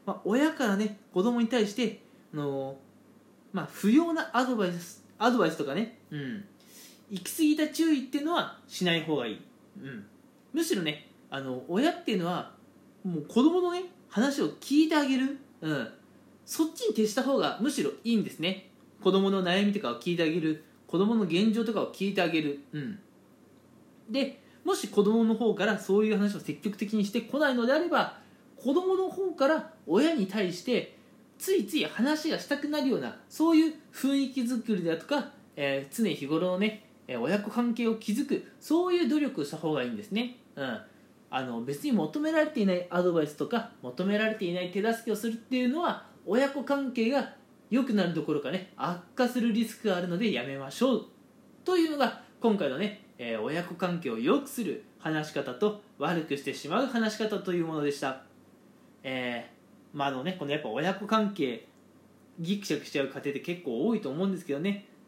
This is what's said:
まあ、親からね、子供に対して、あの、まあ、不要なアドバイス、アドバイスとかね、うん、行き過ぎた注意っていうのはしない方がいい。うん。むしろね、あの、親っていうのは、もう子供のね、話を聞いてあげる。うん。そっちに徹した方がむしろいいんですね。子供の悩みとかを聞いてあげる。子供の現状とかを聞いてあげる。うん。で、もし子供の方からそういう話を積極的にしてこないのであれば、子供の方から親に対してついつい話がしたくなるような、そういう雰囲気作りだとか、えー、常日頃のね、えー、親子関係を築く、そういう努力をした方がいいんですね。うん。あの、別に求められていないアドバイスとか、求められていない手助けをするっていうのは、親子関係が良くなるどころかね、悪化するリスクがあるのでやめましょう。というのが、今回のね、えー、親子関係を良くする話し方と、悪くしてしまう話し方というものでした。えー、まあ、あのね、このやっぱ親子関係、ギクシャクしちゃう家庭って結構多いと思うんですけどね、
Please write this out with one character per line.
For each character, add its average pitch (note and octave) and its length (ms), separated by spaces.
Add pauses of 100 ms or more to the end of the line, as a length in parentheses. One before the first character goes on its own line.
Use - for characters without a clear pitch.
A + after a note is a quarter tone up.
ま F#3+ 60
あ、 - 120
親 C4+ 280
か C#4 120
ら G3 120
ね、 G#3 200 (160)
子 F3+ 80
供 A#3+ 200
に A3+ 60
対 G#3+ 200
し - 80
て、 - 260 (320)
あ D3+ 40
の、 C3+ 420 (760)
ま E3+ 100
あ、 D#3 80
不 G3+ 200
要 E4 220
な D#4+ 200
ア B3+ 140
ド B3+ 80
バ G3+ 100
イ F3+ 60
ス、 - 340 (140)
ア A3+ 100
ド B3 80
バ F#3 80
イ D#3 60
ス - 60
と C#3 80
か C3+ 100
ね、 A3+ 240 (100)
う D3+ 80
ん、 A#2 260 (680)
行 F3+ 100
き - 140
過 E4 80
ぎ D4+ 140
た D4+ 100
注 D#4+ 260
意 C4 120
っ - 20
て C#4+ 120
い - 20
う D4 40
の E4+ 80
は - 240 (120)
し - 160
な E3+ 100
い D#3+ 80
方 D#3 140
が A#2+ 100
い G#2 60
い。 F2 80 (420)
う - 20
ん。 A#2 200 (480)
む E4 100
し D#4+ 100
ろ G3 80
ね、 D3+ 280 (200)
あ C3+ 120
の、 B2+ 260
親 B3 240
っ E4+ 140
て A#3+ 80
い - 20
う F#3 40
の E3+ 80
は、 E3+ 260 (500)
も F3 140
う D3 100
子 A#3 160
供 E4+ 180
の F4 120
ね、 F4+ 100 (240)
話 C#4 340
を D#3 100 (100)
聞 D4+ 240
い D#4+ 40
て E4 60
あ D4 80
げ C4 140
る。 C4+ 200 (220)
う D#3 100
ん。 C3+ 220 (540)
そ - 220
っ - 60
ち - 100
に A4 120
徹 G#3+ 120
し G#3+ 60
た B3+ 80
方 C4 160
が D3+ 240
む C#4 80
し - 140
ろ C3+ 80 (140)
い A#3 80
い - 20
ん F#3+ 80
で C3 60
す - 100
ね。 F#3 300 (340)
子 F#3 80
供 G3 180
の F#3+ 140
悩 F#3 220
み G3+ 80
と G3+ 80
か A#2+ 100
を - 80
聞 F3 140
い - 20
て E3+ 80
あ - 20
げ D#3+ 140
る。 D#3 240 (240)
子 E3 100
供 G#3 180
の G#3+ 80
現 F#3+ 280
状 A3+ 140
と A3+ 80
か D#3+ 80
を - 100
聞 G3 200
い - 20
て F#3+ 80
あ E3+ 80
げ E3 120
る。 C#3+ 200 (100)
う D3+ 80
ん。 A#2 200 (1120)
で、 B3+ 320 (220)
も F#4 100
し F4+ 140
子 G3+ 160
供 A3+ 220
の A3 100
方 G#3+ 180
か F#3 120
ら G#3 140
そ G3+ 240
う - 20
い G#3+ 80
う - 20
話 G3+ 220
を - 20
積 - 220
極 G3+ 160
的 G3+ 160
に G#3 100
し G3+ 80
て A#3+ 80
こ B3+ 200
な D4 100
い B3+ 60
の A#3 100
で C4 80
あ D#4 40
れ E4+ 120
ば、 B3+ 300 (360)
子 B3+ 180
供 F#4 220
の F#4 140
方 F#4 240
か C#4 160
ら - 240 (120)
親 C#4+ 300
に F#3+ 120
対 F#3 260
し - 100
て - 340 (400)
つ F#4+ 160
い B3 140
つ D#4 100
い F#3+ 60
話 D4+ 460
が F3+ 100
し - 80
た C#4+ 100
く D4 120
な D4+ 100
る C4+ 80
よ G3 120
う - 20
な、 A2+ 260
そ D#4+ 240
う D#4+ 60
い D#4+ 140
う - 20 (180)
雰 C#4 260
囲 C4+ 120
気 B3 180
作 A#3 260
り F3 120
だ E3 100
と E3 100
か、 C#4 260 (260)
え C#3 340
ー、 A3+ 120
常 G3 60
日 C#3+ 160
頃 D#3+ 260
の F#3 60
ね、 G#3+ 300 (200)
え B2+ 100
ー、 - 20
親 E3+ 200
子 G#3 100
関 A#3+ 240
係 A#3 140
を A3 80
築 A3+ 300
く、 - 340
そ F4 320
う - 20
い F4 120
う A3+ 40
努 D4+ 100
力 C4 220
を - 20
し - 60
た D#3 80
方 D#3 160
が C3 100
い B2 40
い - 20
ん A2 80
で G2+ 60
す - 80
ね。 A#3+ 260 (180)
う C#3+ 80
ん。 A#2 180 (500)
あ C3 120
の、 A#2 200
別 C#3+ 200
に D4 80
求 F#3 280
め D#4 120
ら D#4 100
れ D#4 100
て B3 80
い G3+ 80
な F#3 60
い F3 180
ア F3+ 100
ド F3+ 100
バ E3 120
イ D3 40
ス - 100
と D3 100
か、 - 240 (100)
求 B2+ 240
め G#3 140
ら A3 100
れ G#3+ 60
て G#3 100
い F3 80
な F3+ 80
い F3+ 100
手 G3+ 100
助 A3+ 240
け A3+ 60
を G3+ 40
す A3+ 120
る A3+ 60
っ - 40
て - 180
い B3+ 100
う A#3+ 40
の D#4 120
は、 - 240 (220)
親 C4+ 240
子 C#4 120
関 C#4 280
係 A3+ 180
が C4+ 240 (380)
良 B3 120
く A3 100
な G3 100
る E3+ 100
ど D#3 80
こ D3+ 120
ろ D3 60
か C3 120
ね、 F#3 260
悪 F3 240 (140)
化 B3 120
す B3 140
る A#3 100
リ A3 140
ス - 160
ク A3 60
が F#3 100
あ F3 40
る F#3 60
の E3+ 120
で A3+ 120
や A#2+ 120
め C3+ 160
ま C3+ 100
し - 140
ょ B3+ 140
う。 - 80 (600)
と F#4 100
い E4 120
う D#4 40
の D4 60
が、 A#3 240 (180)
今 G#3+ 160
回 C#3+ 140
の B2+ 80
ね、 G3+ 300 (100)
え A#2 180
ー、 G#2+ 60
親 D3+ 220
子 F3 100
関 F3 260
係 C3 120
を A2+ 80
良 G3 200
く - 80
す A#3+ 160
る C#3+ 200 (160)
話 D#3 300
し - 40
方 B2+ 220
と、 G#3 260 (160)
悪 D#3+ 240
く C#3 160
し - 80
て C3 80
し - 140
ま G3 140
う C#4 40
話 A3 300
し - 20
方 G#3+ 220
と F#3+ 120
い F3 100
う E3 40
も D#3+ 80
の D3+ 80
で C#3+ 100
し - 80
た。 C3 220 (840)
え B2 460 (440)
ー、 D3 40
ま C#3 80
あ、 - 40
あ - 20
の C3 120
ね、 F#3 160
こ D3 60
の C#3 60
や D3 80
っ - 20
ぱ B2 80
親 D3+ 240
子 G3+ 140
関 G#3+ 260
係、 B2+ 340 (720)
ギ F#3+ 200
ク - 60
シ D3+ 100
ャ C#3+ 40
ク - 60
し - 60
ち D3 80
ゃ C#3 40
う C3+ 40
家 - 60
庭 C#3 60
っ - 40
て C#3+ 160
結 F3 240
構 C3 240
多 A#2 80
い - 60
と C#3 80
思 D#3 140
う G3 40
ん F#3+ 40
で F3+ 60
す - 80
け C#3+ 80
ど C#3 60
ね、 G3 260 (220)